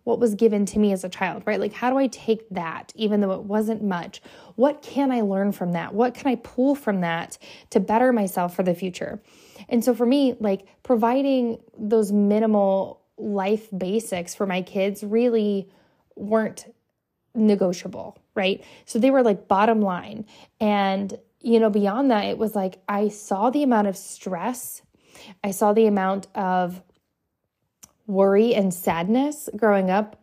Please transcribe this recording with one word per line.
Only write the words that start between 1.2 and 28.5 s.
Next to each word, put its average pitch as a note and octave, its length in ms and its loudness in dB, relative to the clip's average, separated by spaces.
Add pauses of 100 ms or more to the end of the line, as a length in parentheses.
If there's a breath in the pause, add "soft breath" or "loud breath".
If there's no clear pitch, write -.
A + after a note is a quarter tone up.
right? G3+ 140 -2
Like, G#3 120 -4
how A#3+ 160 -4
do C4 80 2
I C4+ 120 2
take - 420 -4
that, E3+ 460 -10
even G#3 240 0
though G3 120 0
it F#3 120 -8
wasn't G#3+ 380 -2
much? F3+ 380 -6 (360 loud breath)
What C#4+ 260 2
can C4+ 300 -2
I A#3+ 80 0
learn G3 320 0
from F3 200 -4
that? E3 220 -6
What B3 200 0
can - 120 -8
I B3+ 80 2
pull B3+ 400 -2
from G#3 280 -2
that E3 360 -4 (320 loud breath)
to G#3+ 100 2
better A3+ 320 2
myself F#3 440 -2
for G3 80 -2
the F3+ 100 0
future? F#3 480 -10 (460 loud breath)
And A#3 160 0
so B3 100 2
for A#3+ 100 -2
me, B3+ 360 2
like, G3+ 260 -2 (160 soft breath)
providing B3 760 0 (200)
those G#3+ 320 0
minimal G3+ 920 2 (160)
life G#3 600 -4
basics F#3 580 -4
for G3+ 120 -4
my F#3 160 -2
kids G3 400 -4
really G#3 680 0 (460 soft breath)
weren't G#3 500 -4 (680)
negotiable, F#3+ 840 0 (160)
right? G3 280 -2 (220 loud breath)
So - 140 -6
they B3+ 120 4
were, C4+ 120 6
like, G#3+ 260 0
bottom G#3+ 320 4
line. F#3+ 460 -4 (340 loud breath)
And, G3 580 0 (220)
you A#3 180 4
know, A3 120 4
beyond G#3 400 2
that, G#3 160 2
it G3 100 -4
was G#3+ 180 -2
like, F#3+ 340 -4
I G#3 200 0
saw G#3 420 -2
the D4 120 0
amount A3 260 4
of F#3 80 -4
stress, - 840 -10 (600 loud breath)
I G3+ 80 -2
saw G#3 220 2
the A3+ 140 6
amount G3 480 0
of F#3 480 -2 (1200)
worry G3 480 4